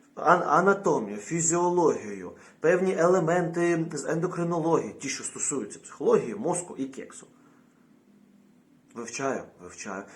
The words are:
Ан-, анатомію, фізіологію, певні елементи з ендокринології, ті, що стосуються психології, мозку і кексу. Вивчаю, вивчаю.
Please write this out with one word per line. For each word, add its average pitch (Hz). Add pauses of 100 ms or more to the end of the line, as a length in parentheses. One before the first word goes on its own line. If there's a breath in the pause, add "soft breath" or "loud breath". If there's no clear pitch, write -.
(140)
Ан-, 170
анатомію, 151
фізіологію, 160 (280 loud breath)
певні 185
елементи 170
з 143
ендокринології, 160
ті, 139
що 127
стосуються 127
психології, 151
мозку 139
і 135
кексу. - (1700 soft breath)
Вивчаю, 120 (200)
вивчаю. 98 (140 loud breath)